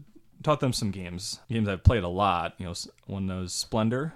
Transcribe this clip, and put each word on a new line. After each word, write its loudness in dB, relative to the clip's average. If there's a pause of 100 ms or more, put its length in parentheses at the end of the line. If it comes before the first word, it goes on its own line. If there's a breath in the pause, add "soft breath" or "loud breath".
(440)
taught 2
them 2
some -2
games, -8 (100)
games 0
I've -2
played 6
a 0
lot. 2
You -6
know, -6
s-, -10 (200)
one -4
was -4
Splendor, 0